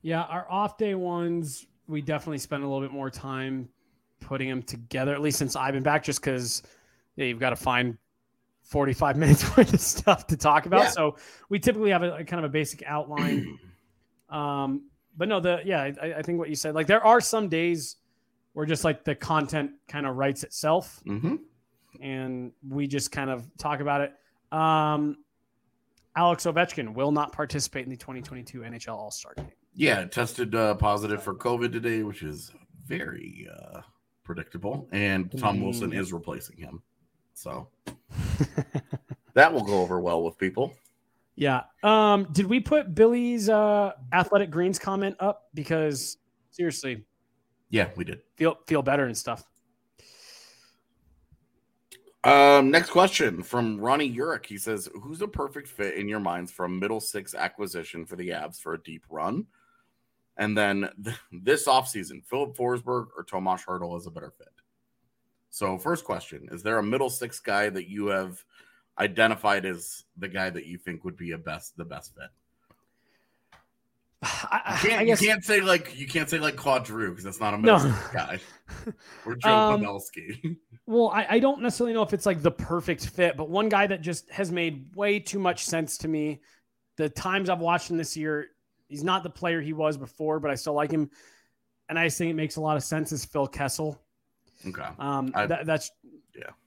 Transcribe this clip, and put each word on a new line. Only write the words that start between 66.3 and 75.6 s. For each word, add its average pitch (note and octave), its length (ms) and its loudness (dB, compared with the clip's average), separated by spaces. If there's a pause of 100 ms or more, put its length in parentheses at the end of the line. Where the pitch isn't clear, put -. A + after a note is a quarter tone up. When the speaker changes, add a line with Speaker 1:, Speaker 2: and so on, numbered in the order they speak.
Speaker 2:
is E2+ 120 -14
there A2 160 0
a G#2+ 40 2
middle B2 280 0
six A#2+ 300 -8
guy G#2 300 0
that F#2 180 -8
you G2+ 180 -6
have F#2+ 360 -2 (560)
identified G2+ 680 2
as F2 380 -8 (120)
the F2+ 120 -10
guy F#2+ 220 -4
that E2+ 160 -10
you F2 120 -12
think E2+ 260 -10
would F2 120 -10
be E2+ 160 -10
a E2 60 -8
best, D#2+ 380 -12
the E2+ 80 -12
best D2 300 -16
fit? - 160 -18 (1900)
Speaker 1:
<sighs> - 0 -
I, - 600 -2
Speaker 2:
You F#3+ 60 4
can't, A3 120 4
Speaker 1:
I G#3+ 40 6
guess A3+ 160 6
Speaker 2:
you G3+ 80 4
can't G#3+ 160 2
say, G#3 160 4